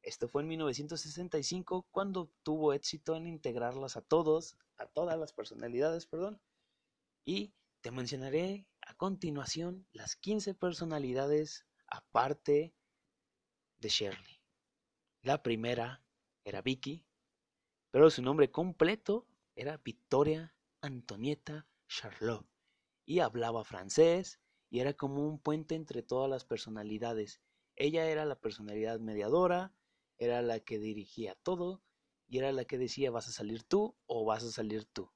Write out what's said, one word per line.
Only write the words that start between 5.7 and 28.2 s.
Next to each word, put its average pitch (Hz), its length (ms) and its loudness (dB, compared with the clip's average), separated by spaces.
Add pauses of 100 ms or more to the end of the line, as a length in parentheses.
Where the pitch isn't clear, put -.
perdón, 196 340 -6 (840)
y 202 280 -4 (300)
te 117 80 -10
mencionaré 135 760 -4 (140)
a - 140 -18
continuación 180 1000 -4
las - 240 -10
quince 202 380 -4
personalidades 151 1120 0 (220)
aparte 147 840 2 (1040)
de 107 100 -6
Shirley. 95 520 -4 (840)
La 143 200 0
primera 117 600 -2 (420)
era 101 180 -8
Vicky, 131 420 -4 (840)
pero 151 200 12
su 127 120 -2
nombre 139 280 6
completo 185 760 2 (280)
era 139 240 -8
Victoria 156 760 2 (260)
Antonieta 139 840 -6 (220)
Charlot, 110 580 -6 (580)
y 175 160 0
hablaba 117 440 0
francés, 160 760 4 (300)
y 120 100 -2
era 139 140 0
como 139 320 -2
un 156 120 -4
puente 156 360 -2
entre 151 280 -6
todas 131 260 0
las 135 160 -4
personalidades. 107 960 -6 (360)
Ella 160 300 2
era 151 180 0